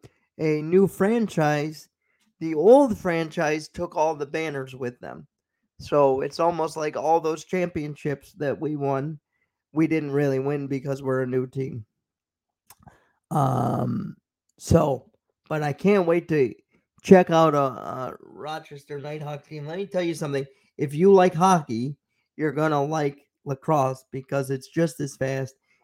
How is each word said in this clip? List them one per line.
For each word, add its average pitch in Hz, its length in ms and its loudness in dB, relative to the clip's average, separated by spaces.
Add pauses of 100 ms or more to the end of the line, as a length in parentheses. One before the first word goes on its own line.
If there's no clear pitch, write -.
(380)
a 156 240 0
new 180 240 4
franchise, 156 1000 -2 (520)
the 160 140 -4
old 220 440 6
franchise 160 720 -2
took 175 280 -10
all 160 180 2
the 143 120 -6
banners 143 480 -8
with 123 260 -8
them. 67 260 -16 (520)
So 139 420 2
it's 143 200 -6
almost 160 360 -2
like 151 200 -6
all 156 240 2
those 160 240 -4
championships 151 920 -6
that 139 260 -4
we 151 160 -4
won, 139 440 -4 (520)
we 160 140 2
didn't 147 260 -2
really 139 260 0
win 139 280 -4
because 139 360 -6
we're 131 200 -2
a 127 40 -2
new 127 200 -2
team. 131 380 -8 (1500)
Um, 131 840 -2 (420)
so, 151 520 0 (380)
but 156 140 -4
I 147 100 -2
can't 190 340 2
wait 165 220 0
to 143 260 2 (480)
check 185 280 8
out 160 240 6
a, 147 40 2
a 127 640 -4
Rochester 147 800 -14
Nighthawks 147 480 -10
game. 147 200 -14
Let 165 120 -10
me 202 80 -8
tell 180 160 -4
you 170 120 -2
something. 139 320 -4 (300)
If 147 180 -4
you 185 180 6
like 180 220 6
hockey, 151 640 2 (400)
you're 151 160 -2
gonna 151 300 0
like 147 460 -4 (160)
lacrosse 135 680 -2
because 135 400 -6
it's 135 180 -8
just 165 320 -2
as 143 160 -8
fast, 135 380 -4 (300)